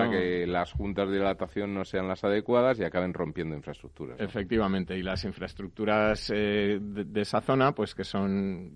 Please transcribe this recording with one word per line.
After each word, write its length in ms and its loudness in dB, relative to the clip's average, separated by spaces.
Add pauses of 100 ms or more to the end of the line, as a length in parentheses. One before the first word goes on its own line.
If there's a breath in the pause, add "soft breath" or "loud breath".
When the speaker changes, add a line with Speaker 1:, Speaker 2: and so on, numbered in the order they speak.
Speaker 1:
poniendo 40 0
Speaker 2:
que 360 2
las 260 0
juntas 360 0
de 60 0
dilatación 580 0
no 120 -4
sean 240 -2
las 160 -4
adecuadas 560 4
y 20 0
acaben 300 0
rompiendo 420 -4
infraestructuras, 640 -12
¿no? 60 -4
Speaker 1:
Efectivamente, 720 0
y 60 -4
las 200 -4
infraestructuras, 1120 0
eh, 460 2
de, 240 -6
de 160 -2
esa 180 0
zona, 320 4
pues, 240 -4
que 80 -4
son 720 -2